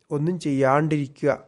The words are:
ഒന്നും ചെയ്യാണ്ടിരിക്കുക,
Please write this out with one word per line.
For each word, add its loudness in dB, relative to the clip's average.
ഒന്നും -4
ചെയ്യാണ്ടിരിക്കുക, 0